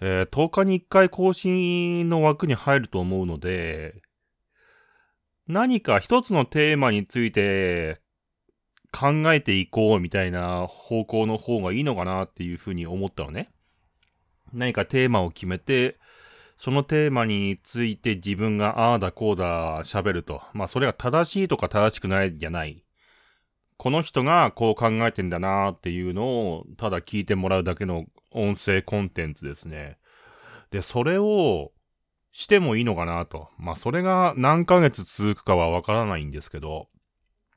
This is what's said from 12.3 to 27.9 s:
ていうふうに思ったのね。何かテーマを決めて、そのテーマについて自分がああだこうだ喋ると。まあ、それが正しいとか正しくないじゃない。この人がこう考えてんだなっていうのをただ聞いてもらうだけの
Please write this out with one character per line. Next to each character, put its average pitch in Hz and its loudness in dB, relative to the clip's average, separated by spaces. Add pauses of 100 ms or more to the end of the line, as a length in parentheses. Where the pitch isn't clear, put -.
て 90 -10
い 87 -6
う 85 -10
ふ - -12
う 95 -4
に 85 -6
思 95 -4
っ - -8
た - -8
の 71 -10
ね。 113 -10 (1040)
何 123 -2
か 101 0
テ 131 2
ー 127 4
マ 104 4
を 85 -4
決 - -12
め 92 -4
て、 127 0 (600)
そ - -6
の 139 2
テ 151 0
ー 143 0
マ 120 0
に 101 0
つ 120 -6
い 110 -2
て 110 -2
自 95 -4
分 107 0
が 113 2
あ - 4
あ 113 2
だ 92 -2
こ 107 0
う - 0
だ 82 -2
喋 98 -2
る 85 -4
と。 71 -10 (120)
ま 101 -6
あ、 - -6
そ - -4
れ 139 0
が 113 0
正 156 0
し 196 0
い 180 -2
と 160 0
か - -2
正 107 2
し - -12
く 98 -6
な 95 2
い 85 -4
じ 80 -10
ゃ 80 -6
な 82 -6
い。 76 -14 (920)
こ - -4
の 156 0
人 131 -2
が 151 4
こ 113 0
う 107 2
考 113 2 (160)
え 113 0
て - -6
ん 92 -4
だ 85 -4
な 98 0
っ - -12
て 90 -8
い 90 -4
う 90 -6
の 107 -4 (260)
を - -12 (120)
た 113 -4
だ 87 -2
聞 104 -6
い 87 -4
て 104 0
も 92 -2
ら 95 2
う 90 -2
だ 90 -2
け 101 -6
の 85 -4 (260)